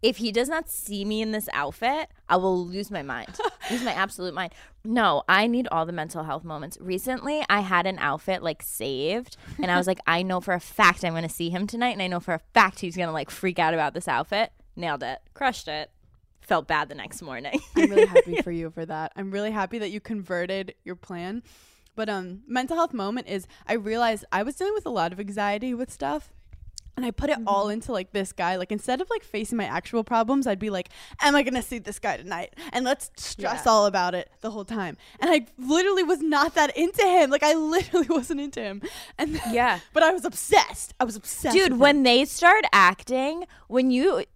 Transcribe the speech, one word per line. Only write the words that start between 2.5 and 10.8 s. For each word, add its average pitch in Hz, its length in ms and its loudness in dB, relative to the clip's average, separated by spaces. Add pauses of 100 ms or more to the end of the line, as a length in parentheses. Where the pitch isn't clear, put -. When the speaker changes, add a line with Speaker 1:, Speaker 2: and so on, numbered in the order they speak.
Speaker 1:
lose 190 240 -8
my 190 140 -8
mind." 123 340 -10 (140)
Speaker 2:
<laughs> - 180 -12
Speaker 1:
Lose 240 140 -2
my 240 80 -2
absolute 185 420 -4
mind. 175 200 -8 (320)
No, 220 420 2
I 196 200 6
need 240 260 0
all 165 120 0
the 170 60 -8
mental 160 320 -6
health 156 220 -6
moments. 156 340 -10
Recently, 254 720 -4
I 202 100 4
had 185 260 2
an 185 140 -4
outfit, 156 420 -2
like, 160 220 -4
saved, 139 720 -4 (260)
and 185 80 -2
I 170 60 4
was 180 120 2
like, 185 160 0
Speaker 2:
<laughs> - 40 -2
Speaker 1:
"I 170 160 2
know 185 160 0
for 185 140 -2
a 180 80 0
fact - 420 4